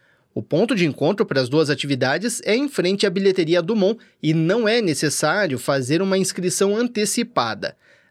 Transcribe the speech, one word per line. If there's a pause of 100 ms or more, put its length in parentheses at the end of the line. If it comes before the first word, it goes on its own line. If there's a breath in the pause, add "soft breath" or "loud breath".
(340 soft breath)
O
ponto
de
encontro
para
as
duas
atividades
é
em
frente
à
bilheteria
do
mon (280 loud breath)
e
não
é
necessário
fazer
uma
inscrição
antecipada. (360 soft breath)